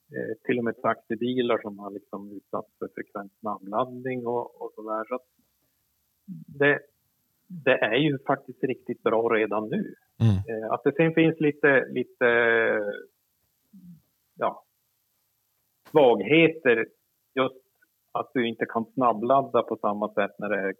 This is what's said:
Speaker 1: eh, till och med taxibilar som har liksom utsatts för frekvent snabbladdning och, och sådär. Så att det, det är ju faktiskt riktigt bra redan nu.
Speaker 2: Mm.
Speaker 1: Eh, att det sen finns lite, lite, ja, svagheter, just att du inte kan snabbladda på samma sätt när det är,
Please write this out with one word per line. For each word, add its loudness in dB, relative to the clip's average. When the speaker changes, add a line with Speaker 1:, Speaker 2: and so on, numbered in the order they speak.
Speaker 1:
eh, -6
till -2
och -4
med -6
taxibilar -2
som -12
har -12
liksom -14
utsatts -12
för -8
frekvent -12
snabbladdning -6
och, -6
och -12
sådär. -8
Så -6
att -10
det, 2
det 0
är 0
ju 2
faktiskt -4
riktigt -6
bra 2
redan 0
nu. -4
Speaker 2:
Mm. 4
Speaker 1:
Eh, -4
att -4
det 4
sen 2
finns 2
lite, 4
lite, -2
ja, -6
svagheter, 4
just -2
att -6
du 0
inte -4
kan -4
snabbladda 0
på -4
samma -4
sätt 0
när -6
det -2
är, -4